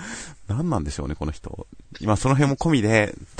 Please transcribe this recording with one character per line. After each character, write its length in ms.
何 200
な 100
ん 60
で 60
し 100
ょ 40
う 40
ね、 60
こ 100
の 80
人。 340
今 160
そ 120
の 60
辺 160
も 60
込 140
み 120
で 320